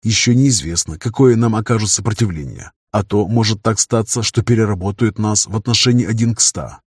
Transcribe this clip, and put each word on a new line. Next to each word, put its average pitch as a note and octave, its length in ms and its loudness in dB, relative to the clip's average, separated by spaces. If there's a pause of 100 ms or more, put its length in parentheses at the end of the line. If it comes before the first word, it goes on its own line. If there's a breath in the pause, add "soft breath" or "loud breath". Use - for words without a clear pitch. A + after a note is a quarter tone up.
Еще A2 320 2
неизвестно, E2+ 640 0
какое A#2+ 380 4
нам A2+ 180 2
окажут A2 360 0
сопротивление. F2+ 840 -4 (200)
А G#2+ 100 0
то G2+ 240 0
может A2 360 0
так A2 160 0
статься, A2+ 440 -2
что - 200 -2
переработают G#2 760 0
нас G#2+ 280 0
в G2 100 -6
отношении A#2+ 500 2
один A2+ 280 0
к - 60 -8
ста. - 480 -4